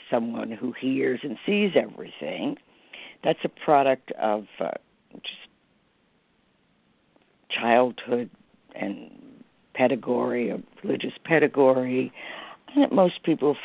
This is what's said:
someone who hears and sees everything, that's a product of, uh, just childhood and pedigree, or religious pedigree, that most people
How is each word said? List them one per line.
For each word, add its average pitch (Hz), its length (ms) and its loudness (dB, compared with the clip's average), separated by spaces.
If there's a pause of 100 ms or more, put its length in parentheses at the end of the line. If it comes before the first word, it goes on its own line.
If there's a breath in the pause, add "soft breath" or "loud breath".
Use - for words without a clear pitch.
someone 117 420 -2
who 123 200 -6
hears 131 520 -2
and 131 220 -8
sees 202 300 2
everything, 101 840 -4 (640 loud breath)
that's - 220 0
a 170 60 -2
product 139 640 2
of, 107 340 -2 (140)
uh, - 100 -4 (500)
just - 280 -14 (2000)
childhood 120 800 0 (460)
and - 680 -12 (300)
pedigree, 123 800 0
or - 120 -8 (200)
religious - 420 -4
pedigree, 131 880 2 (640 loud breath)
that 285 160 4
most 180 300 2
people 147 420 2